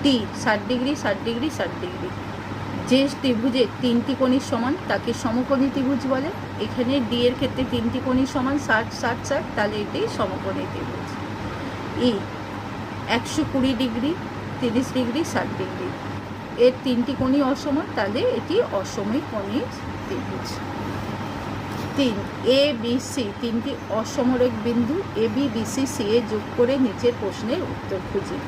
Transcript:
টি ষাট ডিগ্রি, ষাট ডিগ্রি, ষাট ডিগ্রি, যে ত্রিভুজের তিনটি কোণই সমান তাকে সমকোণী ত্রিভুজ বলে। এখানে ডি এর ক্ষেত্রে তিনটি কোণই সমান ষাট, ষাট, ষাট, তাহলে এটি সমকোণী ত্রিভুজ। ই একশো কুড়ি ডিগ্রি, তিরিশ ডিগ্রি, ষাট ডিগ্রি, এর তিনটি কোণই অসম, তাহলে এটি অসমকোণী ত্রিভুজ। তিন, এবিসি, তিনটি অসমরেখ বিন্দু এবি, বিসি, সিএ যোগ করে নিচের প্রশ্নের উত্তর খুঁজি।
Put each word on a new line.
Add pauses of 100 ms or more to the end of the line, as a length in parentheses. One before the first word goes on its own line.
টি (280)
ষাট (120)
ডিগ্রি, (120)
ষাট (100)
ডিগ্রি, (100)
ষাট (120)
ডিগ্রি, (800)
যে (220)
ত্রিভুজের (140)
তিনটি
কোণই
সমান (160)
তাকে (120)
সমকোণী
ত্রিভুজ (120)
বলে। (360)
এখানে (160)
ডি
এর
ক্ষেত্রে (100)
তিনটি
কোণই
সমান (120)
ষাট, (140)
ষাট, (100)
ষাট, (120)
তাহলে
এটি (180)
সমকোণী
ত্রিভুজ। (1040)
ই (1040)
একশো (100)
কুড়ি (100)
ডিগ্রি, (480)
তিরিশ (100)
ডিগ্রি, (120)
ষাট (100)
ডিগ্রি, (760)
এর (100)
তিনটি
কোণই (100)
অসম, (200)
তাহলে (160)
এটি (240)
অসমকোণী (460)
ত্রিভুজ। (1500)
তিন, (440)
এবিসি, (160)
তিনটি (180)
অসমরেখ (120)
বিন্দু (280)
এবি, (120)
বিসি, (120)
সিএ (140)
যোগ (140)
করে (120)
নিচের
প্রশ্নের (120)
উত্তর (100)
খুঁজি। (100)